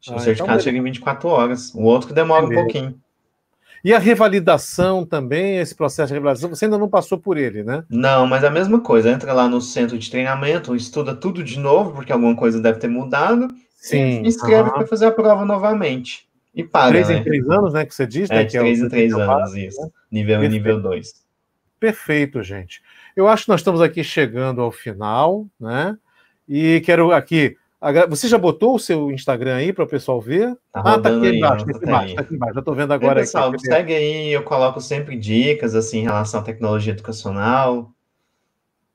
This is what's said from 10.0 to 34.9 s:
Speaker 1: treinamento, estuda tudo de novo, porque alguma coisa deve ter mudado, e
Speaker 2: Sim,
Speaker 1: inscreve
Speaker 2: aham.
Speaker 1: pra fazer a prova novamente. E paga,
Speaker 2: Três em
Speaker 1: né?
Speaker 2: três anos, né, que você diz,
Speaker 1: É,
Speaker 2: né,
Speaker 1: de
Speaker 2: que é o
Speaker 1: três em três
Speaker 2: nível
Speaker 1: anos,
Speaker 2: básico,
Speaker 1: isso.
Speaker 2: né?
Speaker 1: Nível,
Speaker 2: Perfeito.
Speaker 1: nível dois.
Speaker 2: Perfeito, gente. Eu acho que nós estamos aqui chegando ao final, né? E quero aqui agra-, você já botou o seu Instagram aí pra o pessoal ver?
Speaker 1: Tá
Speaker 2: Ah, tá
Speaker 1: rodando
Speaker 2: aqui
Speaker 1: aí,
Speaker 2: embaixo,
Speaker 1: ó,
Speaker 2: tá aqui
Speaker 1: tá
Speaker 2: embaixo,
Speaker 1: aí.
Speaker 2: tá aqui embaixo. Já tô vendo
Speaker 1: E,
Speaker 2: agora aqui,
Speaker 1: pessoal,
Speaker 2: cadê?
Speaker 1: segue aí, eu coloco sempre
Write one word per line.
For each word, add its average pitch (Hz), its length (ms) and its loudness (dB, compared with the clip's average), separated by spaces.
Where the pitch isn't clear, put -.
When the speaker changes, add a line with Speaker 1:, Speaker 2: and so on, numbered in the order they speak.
Speaker 1:
treinamento, 135 680 -4
estuda 131 380 -6
tudo 180 300 -6
de 131 160 -10
novo, 156 320 2
porque 139 220 -6
alguma 117 220 2
coisa 113 260 0
deve 113 180 2
ter 123 80 -4
mudado, 143 680 0
e - 320 -20
Speaker 2:
Sim, 127 400 0
Speaker 1:
inscreve 226 440 4
Speaker 2:
aham. 226 100 -4
Speaker 1:
pra 226 80 -2
fazer 220 200 2
a 226 40 4
prova 214 320 2
novamente. 196 840 -2
E 170 80 -8
paga, 135 260 2
Speaker 2:
Três 160 200 4
em 165 60 2
Speaker 1:
né? - 80 -2
Speaker 2:
três 143 260 -2
anos, 185 240 2
né, 151 120 0
que - 80 -20
você 131 140 -2
diz, 160 220 -4
Speaker 1:
É, 110 60 0
Speaker 2:
né, 107 100 4
Speaker 1:
de 107 60 -8
Speaker 2:
que 127 60 -2
é 120 40 2
o - 20 4
Speaker 1:
três 120 160 2
em 120 80 0
três 117 240 2
Speaker 2:
nível 104 180 0
Speaker 1:
anos, 139 120 2
Speaker 2:
básico, 98 260 -6
Speaker 1:
isso. 107 140 -12
Speaker 2:
né? 160 80 -10
Speaker 1:
Nível, 107 300 0
Speaker 2:
Perfeito. 107 140 2
Speaker 1:
nível 107 280 0
dois. 92 320 -6
Speaker 2:
Perfeito, 147 640 -2
gente. 95 400 -12
Eu 190 140 2
acho 220 160 4
que - 60 -10
nós 180 100 4
estamos 165 220 2
aqui 165 220 2
chegando 127 580 -2
ao 117 100 -2
final, 120 760 -2
né? 139 380 -4
E 160 380 2
quero 170 260 4
aqui 151 460 2
agra-, 160 260 4
você 165 200 -4
já 226 100 4
botou 196 380 2
o 220 40 0
seu 147 320 -2
Instagram 131 460 -4
aí 165 160 -2
pra 180 100 -2
o - 40 -2
pessoal 127 340 -4
ver? 190 340 -2
Speaker 1:
Tá - 80 -10
Speaker 2:
Ah, 101 40 -6
tá 214 260 4
Speaker 1:
rodando 226 80 2
Speaker 2:
aqui 226 100 2
Speaker 1:
aí, 180 100 2
Speaker 2:
embaixo, 127 260 2
Speaker 1:
ó, - 20 -6
Speaker 2:
tá 143 60 -6
aqui - 80 -8
Speaker 1:
tá 170 80 -6
Speaker 2:
embaixo, 120 200 0
Speaker 1:
aí. 92 80 -10
Speaker 2:
tá 147 60 -6
aqui 160 140 -8
embaixo. 120 200 -6
Já 131 60 -6
tô 147 120 -4
vendo 139 180 -2
Speaker 1:
E, 147 40 2
Speaker 2:
agora 135 180 2
aqui, 131 80 4
Speaker 1:
pessoal, 131 300 0
Speaker 2:
cadê? 131 140 -8
Speaker 1:
segue 160 280 0
aí, 151 380 -2
eu 143 120 -2
coloco 131 360 0
sempre 143 380 -8